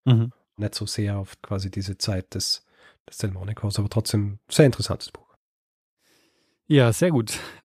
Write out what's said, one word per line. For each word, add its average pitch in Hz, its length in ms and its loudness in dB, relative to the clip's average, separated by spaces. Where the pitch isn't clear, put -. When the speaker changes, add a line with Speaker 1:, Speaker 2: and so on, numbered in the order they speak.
Speaker 1:
Mhm. 117 280 4
Speaker 2:
Nicht 104 160 -4
so - 100 -8
sehr 101 320 -4
auf 98 240 -10
quasi 95 300 -6
diese 95 260 -6
Zeit - 380 -6
des, - 280 -6
des - 80 -20
Delmonico's, 98 640 -6
aber 101 100 0
trotzdem 104 500 -2
sehr 151 160 6
interessantes - 440 -2
Buch. - 240 -20
Speaker 1:
Ja, 127 260 6
sehr 180 180 2
gut. 120 280 0